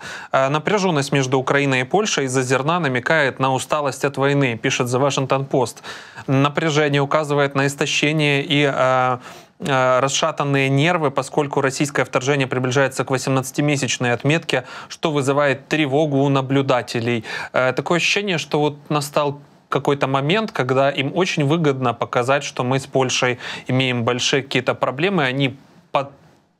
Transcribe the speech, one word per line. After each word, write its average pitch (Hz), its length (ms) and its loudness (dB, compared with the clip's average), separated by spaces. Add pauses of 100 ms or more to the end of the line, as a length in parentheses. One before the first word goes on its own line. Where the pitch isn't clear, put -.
(320)
Э, 135 180 2
«Напряженность 156 600 0
между 135 280 2
Украиной 139 420 0
и 127 40 -2
Польшей 180 400 0
из-за 131 180 0
зерна 135 360 0
намекает 143 600 0
на 135 120 0
усталость 139 540 -2
от 139 120 -2
войны», 135 440 2
пишет 131 260 -2
The 120 140 0
Washington 135 480 0
Post. 127 280 0 (500)
«Напряжение 143 720 2
указывает 143 540 0
на 139 100 2
истощение 147 800 0
и, 143 280 2
э, 127 460 2 (480)
э, 127 340 2
расшатанные 139 680 0
нервы, 151 400 2
поскольку 139 520 0
российское 135 420 0
вторжение 135 440 0
приближается 127 580 0
к - 60 -4
восемнадцатимесячной 131 1000 0
отметке, 139 520 0 (260)
что - 220 -4
вызывает 139 560 0
тревогу 151 500 0
у 139 120 2
наблюдателей». 127 960 0 (300)
Э, 127 200 2
такое 156 240 0
ощущение, 202 400 0
что 151 220 -2
вот 147 160 0 (140)
настал 147 500 -2 (300)
какой-то 143 380 0
момент, 147 440 0
когда 131 400 2
им 139 240 -2
очень 170 300 0
выгодно 135 480 2
показать, 127 500 0
что - 200 -6
мы 131 160 0
с 135 80 -12
Польшей 127 500 0 (320)
имеем 127 340 0
большие 123 400 0
какие-то 127 320 -2
проблемы, 147 480 0
они 131 320 -2 (360)
под-, 139 200 -2 (480)